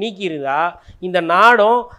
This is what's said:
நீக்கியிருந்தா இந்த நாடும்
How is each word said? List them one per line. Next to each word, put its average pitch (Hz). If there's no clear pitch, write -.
நீக்கியிருந்தா 170
இந்த 180
நாடும் 214